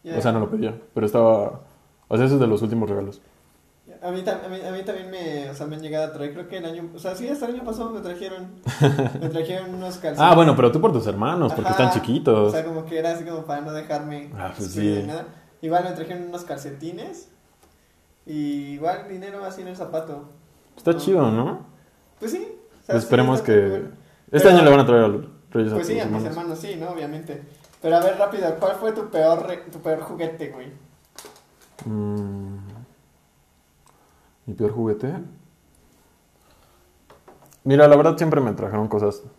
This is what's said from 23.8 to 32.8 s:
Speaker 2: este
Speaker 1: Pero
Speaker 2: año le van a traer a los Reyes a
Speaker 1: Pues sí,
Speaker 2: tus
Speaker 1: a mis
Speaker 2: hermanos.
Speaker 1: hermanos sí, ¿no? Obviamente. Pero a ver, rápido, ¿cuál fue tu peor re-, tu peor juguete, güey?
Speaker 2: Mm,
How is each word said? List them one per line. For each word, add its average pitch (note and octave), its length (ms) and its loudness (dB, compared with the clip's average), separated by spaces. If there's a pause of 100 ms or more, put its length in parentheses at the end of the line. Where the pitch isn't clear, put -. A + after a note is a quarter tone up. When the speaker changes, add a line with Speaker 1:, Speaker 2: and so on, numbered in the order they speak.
Speaker 2:
este D3+ 160 8
Speaker 1:
Pero - 20 12
Speaker 2:
año F3 140 10
le C#3+ 60 10
van C#3 100 10
a A#2+ 60 4
traer A#2 180 8
a G#2+ 40 4
los - 180 -2 (240)
Reyes A2+ 220 0
a G#2+ 40 -2
Speaker 1:
Pues A2 100 -2
sí, A2 80 -2
Speaker 2:
tus A2+ 80 -2
Speaker 1:
a - 40 -4
mis G#2+ 100 -4
Speaker 2:
hermanos. A2 200 -4
Speaker 1:
hermanos E3 220 -8
sí, F#3+ 200 -10
¿no? E3 120 -8
Obviamente. D3+ 520 -10 (380)
Pero E3 160 2
a E3+ 40 6
ver, F#3+ 160 2
rápido, G3+ 300 0 (120)
¿cuál G3 180 0
fue A3 160 -4
tu A3 180 -8
peor E3 360 2
re-, F3+ 240 -8
tu E3 80 -16
peor D#3 220 -4
juguete, D#3+ 500 -10
güey? B2+ 220 -16 (1120)
Speaker 2:
Mm, G2+ 720 -6 (1900)